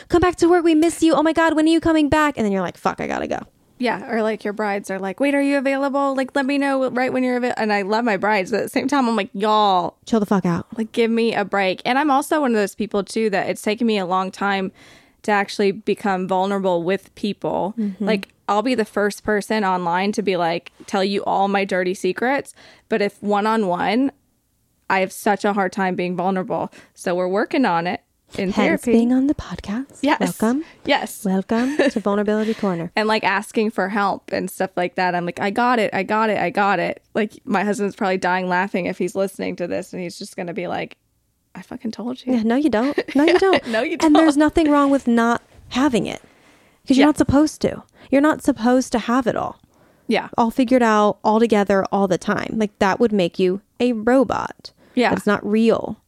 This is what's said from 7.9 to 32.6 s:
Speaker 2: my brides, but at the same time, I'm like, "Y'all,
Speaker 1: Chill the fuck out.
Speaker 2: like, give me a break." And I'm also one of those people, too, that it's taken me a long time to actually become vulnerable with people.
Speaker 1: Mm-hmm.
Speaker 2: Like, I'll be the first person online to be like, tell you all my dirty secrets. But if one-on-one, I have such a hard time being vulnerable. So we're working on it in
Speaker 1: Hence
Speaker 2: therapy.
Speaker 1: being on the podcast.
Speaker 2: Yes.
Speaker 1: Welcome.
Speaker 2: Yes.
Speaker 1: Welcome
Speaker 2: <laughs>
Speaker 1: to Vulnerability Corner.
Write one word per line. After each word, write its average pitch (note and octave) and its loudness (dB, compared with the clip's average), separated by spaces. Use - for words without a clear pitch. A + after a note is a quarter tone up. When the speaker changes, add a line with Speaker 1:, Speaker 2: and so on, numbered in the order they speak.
Speaker 2:
my G#3 0
brides, G3 0
but G3+ 0
at - -2
the - -8
same C4 -2
time, C4 2
I'm A3+ 0
like, G3 -2
"Y'all, G3+ 2
Speaker 1:
Chill A3+ 2
the G#3 0
fuck F#3+ 2
out. F3 -2
Speaker 2:
like, A3+ -4
give A3+ 2
me A3+ 2
a G3+ 0
break." F#3+ -2
And B3+ 0
I'm D4+ 2
also D4 2
one B3+ 2
of A3 2
those G3+ 0
people, G3+ -2
too, A3 -2
that F#3 -2
it's F#3+ -4
taken G#3+ -2
me G#3+ 2
a F#3 -2
long F#3 -2
time G3 -4
to A3 -2
actually G3+ 0
become F#3+ -2
vulnerable F#3+ 0
with F#3 -4
people. F3 -4
Speaker 1:
Mm-hmm. G#3 -4
Speaker 2:
Like, G3+ -2
I'll G#3 0
be B3+ 0
the G#3+ 0
first G3+ -4
person G#3+ -2
online F#3 0
to G#3+ -4
be F#3 0
like, E3+ -2
tell F#3+ -2
you G3+ -2
all G3 0
my G3 0
dirty F#3 -2
secrets. A#3 -4
But A3 0
if G3+ -4
one-on-one, G3+ 0
I F#3+ 2
have F#3+ -2
such - -2
a G3+ 2
hard F#3+ -2
time F#3 -2
being F3+ -4
vulnerable. F3+ -4
So - -4
we're F3+ -2
working A#3 0
on E3+ 0
it F#3+ -6
in G3 -2
Speaker 1:
Hence - -2
Speaker 2:
therapy. A#3+ 0
Speaker 1:
being A#3 4
on C4 2
the D4 2
podcast. - -10
Speaker 2:
Yes. C#4+ 2
Speaker 1:
Welcome. B3 0
Speaker 2:
Yes. - -2
Speaker 1:
Welcome A3+ -2
Speaker 2:
<laughs> D#4+ 0
Speaker 1:
to A3+ -4
Vulnerability G#3 -2
Corner. F3 -4